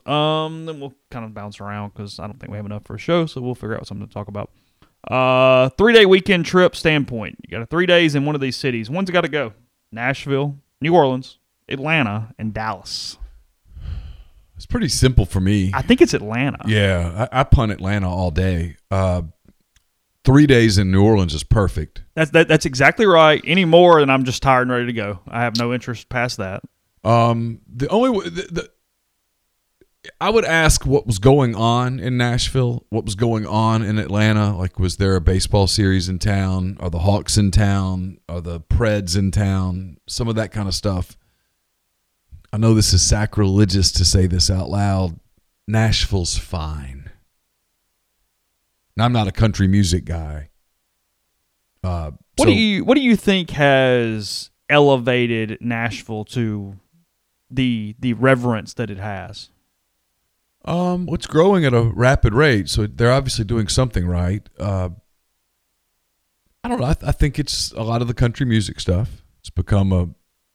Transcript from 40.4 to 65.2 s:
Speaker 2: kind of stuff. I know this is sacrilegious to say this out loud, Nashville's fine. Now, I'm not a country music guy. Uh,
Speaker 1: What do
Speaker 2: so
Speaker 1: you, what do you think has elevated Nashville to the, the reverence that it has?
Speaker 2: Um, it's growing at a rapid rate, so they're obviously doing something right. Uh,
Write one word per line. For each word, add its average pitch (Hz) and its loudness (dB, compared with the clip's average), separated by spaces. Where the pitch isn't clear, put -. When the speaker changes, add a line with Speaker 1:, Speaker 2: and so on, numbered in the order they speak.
Speaker 2:
kind 101 -6
of 92 -6
stuff. 92 -4
I - -6
know 113 4
this 107 4
is 90 4
sacrilegious 101 2
to 92 0
say 92 2
this 87 0
out 92 -2
loud, 95 -2
Nashville's 107 0
fine. 73 -10
Now, 110 2
I'm 123 0
not 110 0
a 92 -4
country 101 2
music 92 2
guy. 76 -10
Uh, 85 -6
Speaker 1:
What 262 2
do - 6
Speaker 2:
so 202 2
Speaker 1:
you, 214 0
what 254 4
do 294 4
you 240 4
think 190 0
has 127 0
elevated 123 2
Nashville 113 -6
to 104 -6
the, 117 -4
the 127 -2
reverence 120 0
that 117 -8
it 98 -12
has? 98 -12
Speaker 2:
Um, 180 -4
it's - -6
growing 175 4
at 127 2
a 117 4
rapid 117 2
rate, 120 2
so 107 -2
they're 117 0
obviously 131 -2
doing 110 -2
something 113 -2
right. 90 -4
Uh, 92 -4